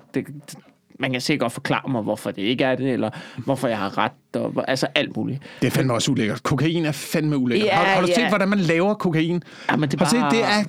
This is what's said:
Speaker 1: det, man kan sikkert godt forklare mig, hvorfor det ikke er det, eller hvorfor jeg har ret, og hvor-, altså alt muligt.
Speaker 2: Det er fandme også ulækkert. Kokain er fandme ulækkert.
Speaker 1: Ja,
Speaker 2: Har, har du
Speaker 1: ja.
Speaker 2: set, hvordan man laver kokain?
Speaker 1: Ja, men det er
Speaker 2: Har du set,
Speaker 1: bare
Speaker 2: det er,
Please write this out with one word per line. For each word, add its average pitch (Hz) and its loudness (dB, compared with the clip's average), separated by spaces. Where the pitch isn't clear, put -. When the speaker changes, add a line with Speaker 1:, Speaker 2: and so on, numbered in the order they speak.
Speaker 1:
det, 131 -2
man 131 0
kan 127 -2
sikkert 147 0
godt 120 0
forklare 135 -2
mig, 113 -2
hvorfor 104 -4
det 98 -6
ikke 123 0
er 131 2
det, 131 -2
eller 110 0
hvorfor 135 -2
jeg 110 -2
har 98 -4
ret, 107 0
og 117 -2
hvor-, 131 -2
altså 135 0
alt - -2
muligt. 127 -4
Speaker 2:
Det 139 2
er 120 2
fandme 131 2
også 139 0
ulækkert. 107 0
Kokain 160 0
er 151 0
fandme 151 0
ulækkert. 127 2
Speaker 1:
Ja, 185 2
Speaker 2:
Har, 196 4
har 190 4
du 185 2
Speaker 1:
ja. 180 4
Speaker 2:
set, 240 2
hvordan 196 2
man 202 2
laver 175 2
kokain? 170 0
Speaker 1:
Ja, - 2
men 151 0
det 147 -2
er - 4
Speaker 2:
Har - -
du 143 2
set, 240 4
Speaker 1:
bare 143 2
Speaker 2:
det 226 2
er, 202 2